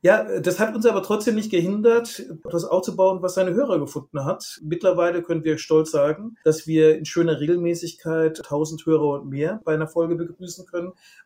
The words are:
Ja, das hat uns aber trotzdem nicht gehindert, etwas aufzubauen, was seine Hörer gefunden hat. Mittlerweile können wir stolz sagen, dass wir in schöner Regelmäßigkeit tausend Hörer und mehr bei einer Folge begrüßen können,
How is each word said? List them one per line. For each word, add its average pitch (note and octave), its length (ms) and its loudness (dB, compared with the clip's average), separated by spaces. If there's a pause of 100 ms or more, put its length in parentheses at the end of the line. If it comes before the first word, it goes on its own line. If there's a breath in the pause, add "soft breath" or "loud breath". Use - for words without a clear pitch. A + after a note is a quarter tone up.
Ja, F#3+ 380 4
das F3 180 0
hat A3 160 0
uns A3+ 120 0
aber G3 160 4
trotzdem G#3+ 320 0
nicht G#3+ 160 -2
gehindert, G#3 720 2
etwas E3 440 -6
aufzubauen, F#3 560 2
was F3+ 140 -4
seine F#3 180 0
Hörer A3 260 0
gefunden C#3 460 -6
hat. - 380 -6
Mittlerweile E3+ 600 0
können E3 220 -4
wir D#3 140 0
stolz D#3 320 2
sagen, D#3 520 0
dass D#3 240 0
wir D#3 300 6
in D#3 80 -8
schöner E3 340 0
Regelmäßigkeit E3 1000 -2
tausend D#3 480 -4
Hörer D3 340 2
und C#3 80 -14
mehr D#3 340 -4
bei D#3 120 -2
einer D#3 140 -4
Folge E3+ 260 0
begrüßen E3+ 500 -10
können, F3+ 280 -10 (340 soft breath)